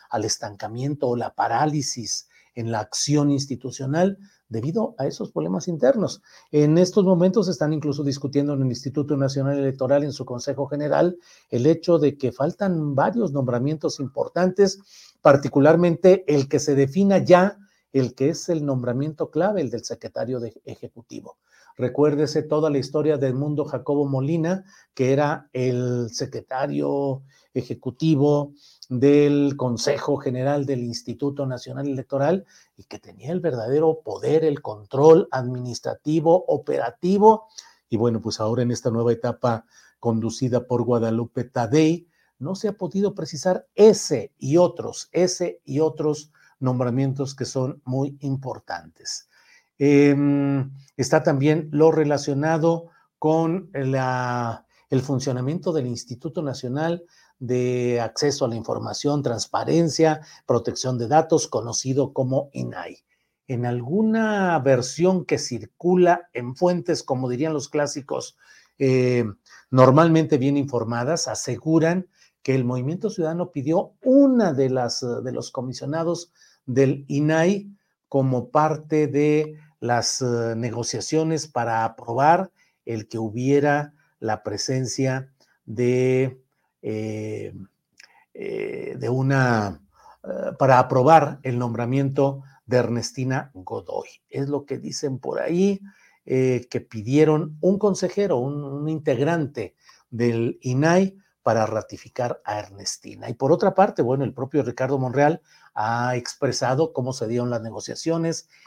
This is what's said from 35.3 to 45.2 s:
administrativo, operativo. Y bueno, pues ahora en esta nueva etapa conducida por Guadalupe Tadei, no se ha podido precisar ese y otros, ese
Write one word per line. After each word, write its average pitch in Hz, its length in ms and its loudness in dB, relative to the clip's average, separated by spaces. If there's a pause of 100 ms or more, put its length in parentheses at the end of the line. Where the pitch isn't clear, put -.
administrativo, 131 1160 0
operativo. 175 1000 2 (400)
Y 117 80 -2
bueno, 113 240 2
pues - 180 -6
ahora 113 240 0
en 120 80 0
esta 120 200 -4
nueva 117 220 0
etapa 117 540 -2 (320)
conducida 113 720 -2
por 120 140 0
Guadalupe 117 600 -2
Tadei, 156 640 0 (320)
no 160 160 -6
se 202 140 -4
ha 202 60 -4
podido 196 420 -4
precisar 185 580 -4
ese 196 640 6
y 139 200 2
otros, 170 520 0
ese 180 540 -2